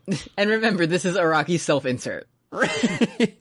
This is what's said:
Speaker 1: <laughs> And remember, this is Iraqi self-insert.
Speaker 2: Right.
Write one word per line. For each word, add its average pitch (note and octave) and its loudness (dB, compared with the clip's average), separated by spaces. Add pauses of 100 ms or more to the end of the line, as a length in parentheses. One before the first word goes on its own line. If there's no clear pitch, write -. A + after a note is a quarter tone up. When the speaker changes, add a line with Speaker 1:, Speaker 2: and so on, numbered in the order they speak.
(140)
Speaker 1:
<laughs> - -10
And G#3 2
remember, A3 2
this E3 0
is F#3 -2
Iraqi E3 2
self-insert. B2+ -2 (240)
Speaker 2:
Right. - 0